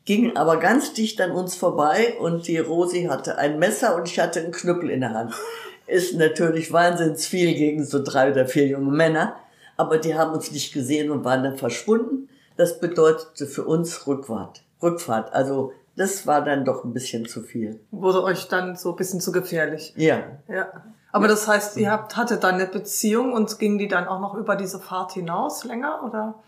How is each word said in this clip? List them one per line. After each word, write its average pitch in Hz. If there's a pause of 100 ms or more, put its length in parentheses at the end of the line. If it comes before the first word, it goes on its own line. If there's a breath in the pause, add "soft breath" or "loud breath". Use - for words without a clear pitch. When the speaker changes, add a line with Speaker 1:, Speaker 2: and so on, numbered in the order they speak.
Speaker 1:
gingen 214
aber 160
ganz 214
dicht 220
an 180
uns 180
vorbei 185
und 165
die 165
Rosi 175
hatte 135
ein 151
Messer 208
und 170
ich -
hatte 175
einen 170
Knüppel 170
in 127
der 117
Hand. 113 (520 loud breath)
Ist 180
natürlich 160
wahnsinns 165
viel 170
gegen 151
so 139
drei 135
oder 131
vier 143
junge 139
Männer, 160 (420 loud breath)
aber 156
die 160
haben 160
uns 151
nicht 147
gesehen 147
und 123
waren 131
dann 135
verschwunden. 220 (260 loud breath)
Das 175
bedeutete 160
für -
uns 165
Rückfahrt, 117 (180)
Rückfahrt. 170
Also 135 (240 loud breath)
das 190
war 147
dann 139
doch 127
ein 120
bisschen 113
zu 113
viel. 110 (120)
Speaker 2:
Wurde 190
euch 185
dann 180
so 180
ein 170
bisschen 185
zu 175
gefährlich? 160
Speaker 1:
Ja. 147 (280)
Speaker 2:
Ja. 190 (440 loud breath)
Aber 208
das 208
heißt, 208
ihr 220
Speaker 1:
Ja. 202
Speaker 2:
habt, 214
hattet 226
dann 185
eine 185
Beziehung 220
und 214
ging 208
die 196
dann 180
auch 185
noch 196
über 202
diese 185
Fahrt 180
hinaus 185
länger, 269
oder? 220 (120)